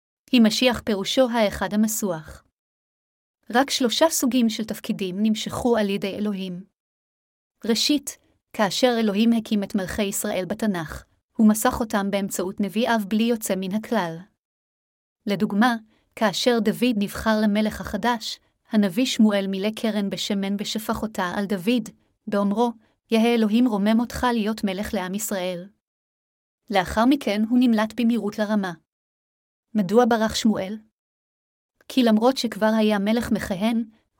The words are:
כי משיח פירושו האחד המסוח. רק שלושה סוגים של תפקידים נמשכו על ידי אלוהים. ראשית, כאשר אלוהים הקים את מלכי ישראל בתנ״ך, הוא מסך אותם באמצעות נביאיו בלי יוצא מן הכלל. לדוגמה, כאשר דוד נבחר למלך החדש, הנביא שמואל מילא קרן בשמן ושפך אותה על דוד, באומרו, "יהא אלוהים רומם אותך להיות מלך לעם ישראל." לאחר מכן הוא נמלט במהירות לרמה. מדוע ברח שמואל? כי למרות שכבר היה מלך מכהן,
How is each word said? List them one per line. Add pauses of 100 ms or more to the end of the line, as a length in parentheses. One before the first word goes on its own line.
(260)
כי
משיח
פירושו
האחד
המסוח. (1080)
רק
שלושה
סוגים
של
תפקידים
נמשכו
על
ידי
אלוהים. (1000)
ראשית, (360)
כאשר
אלוהים
הקים
את
מלכי
ישראל
בתנ״ך, (300)
הוא
מסך
אותם
באמצעות
נביאיו
בלי
יוצא
מן
הכלל. (1080)
לדוגמה, (400)
כאשר
דוד
נבחר
למלך
החדש, (300)
הנביא
שמואל
מילא
קרן
בשמן
ושפך
אותה
על
דוד, (380)
באומרו, (400)
"יהא
אלוהים
רומם
אותך
להיות
מלך
לעם
ישראל." (1000)
לאחר
מכן
הוא
נמלט
במהירות
לרמה. (1000)
מדוע
ברח
שמואל? (1120)
כי
למרות
שכבר
היה
מלך
מכהן, (360)